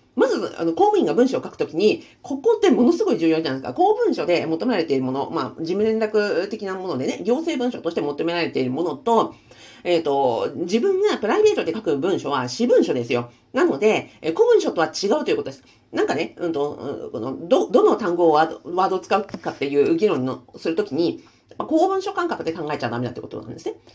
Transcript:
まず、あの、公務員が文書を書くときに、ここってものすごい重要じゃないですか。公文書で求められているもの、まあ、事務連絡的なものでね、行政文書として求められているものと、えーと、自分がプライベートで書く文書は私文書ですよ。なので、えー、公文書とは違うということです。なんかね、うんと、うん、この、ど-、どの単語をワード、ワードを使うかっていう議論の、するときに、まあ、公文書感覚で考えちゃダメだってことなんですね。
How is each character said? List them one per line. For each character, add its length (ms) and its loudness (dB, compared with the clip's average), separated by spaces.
ま 120 4
ず、 320 -2
あ 40 -2
の、 100 0
公 100 2
務 160 4
員 80 2
が 80 -2
文 120 4
書 120 -2
を 40 -6
書 60 -12
く 80 -16
と 80 0
き 100 -10
に、 280 2
こ 160 -8
こ 180 2
っ 40 -6
て 100 4
も 140 4
の 100 6
す 100 -2
ご 100 2
い 40 0
重 120 2
要 120 2
じ 60 -4
ゃ 40 -2
な 60 -4
い 40 -8
で 40 -14
す 20 -6
か。 60 -8
公 220 4
文 180 2
書 140 -2
で 180 2
求 220 -2
め 60 2
ら 40 0
れ 80 0
て 80 -2
い 40 2
る 60 0
も 80 -2
の、 200 -4
ま 260 -4
あ、 40 -12
事 120 -4
務 100 0
連 140 2
絡 520 0
的 180 -8
な 80 -6
も 120 -8
の 120 -4
で 80 -2
ね、 160 -4
行 140 2
政 200 -4
文 140 -2
書 100 -12
と 80 -4
し 60 -6
て 60 -2
求 220 -4
め 80 0
ら 100 -2
れ 100 -2
て 100 -4
い 40 0
る 40 -2
も 140 -2
の 120 -2
と、 380 0
え 140 2
ー 60 2
と、 500 0
自 260 -2
分 220 2
が 160 2
プ 80 -4
ラ 140 2
イ 20 4
ベ 120 6
ー 20 -2
ト 100 -2
で 80 -2
書 80 -6
く 160 0
文 220 0
書 100 -6
は 180 -2
私 200 -2
文 160 6
書 100 0
で 120 -2
す 60 -6
よ。 200 -2
な 120 2
の 140 0
で、 320 2
え 80 -2
ー、 40 -2
公 120 4
文 160 6
書 100 -2
と 100 0
は 120 0
違 140 -4
う 60 -4
と 60 0
い 20 2
う 40 2
こ 40 -4
と 80 -10
で 40 -12
す。 100 -20
な 120 0
ん 20 2
か 80 -2
ね、 240 -4
う 100 -4
ん 40 -2
と、 240 -2
う 320 -10
ん、 40 -12
こ 80 -8
の、 280 -8
ど-、 240 2
ど 120 4
の 120 4
単 200 -2
語 140 4
を 40 6
ワ 100 6
ー 60 2
ド、 120 -10
ワ 100 2
ー 40 -2
ド 80 -2
を 20 -4
使 180 0
う 60 -2
か 260 -8
っ 80 -10
て 100 -4
い 240 2
う 40 4
議 100 2
論 200 0
の、 180 -6
す 120 -4
る 60 -2
と 80 0
き 100 -6
に、 300 -2
ま 80 -6
あ、 20 -10
公 200 4
文 160 0
書 100 -6
感 140 -2
覚 160 -6
で 100 -2
考 180 -6
え 60 -4
ち 60 -6
ゃ 80 -2
ダ 80 -4
メ 60 -2
だ 60 -4
っ 40 -14
て 60 -10
こ 60 -14
と 140 -10
な 60 -14
ん 20 -12
で 80 -12
す 100 -10
ね。 100 -8